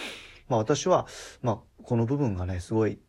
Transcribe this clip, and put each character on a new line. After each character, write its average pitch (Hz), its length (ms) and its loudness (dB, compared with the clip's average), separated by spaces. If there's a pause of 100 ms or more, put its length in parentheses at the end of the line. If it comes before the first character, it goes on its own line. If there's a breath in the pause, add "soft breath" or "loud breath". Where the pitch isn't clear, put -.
(480 loud breath)
ま - 80 2
あ、 - 20 4
私 143 300 2
は、 160 180 4 (360 loud breath)
ま 120 100 0
あ、 - 300 -10
こ 120 140 -2
の 117 100 4
部 135 100 0
分 127 200 0
が 90 100 -2
ね、 90 140 -4
す 98 140 -6
ご 110 120 4
い 101 120 -2 (100)